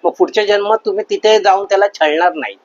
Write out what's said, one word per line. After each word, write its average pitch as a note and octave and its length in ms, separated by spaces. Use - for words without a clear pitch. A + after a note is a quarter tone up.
मग E3+ 80
पुढच्या F#3+ 340
जन्मात G#3 400
तुम्ही G#3 240
तिथे G#3+ 300
जाऊन G3 260
त्याला G3 220
छळणार E3 460
नाही. A2+ 320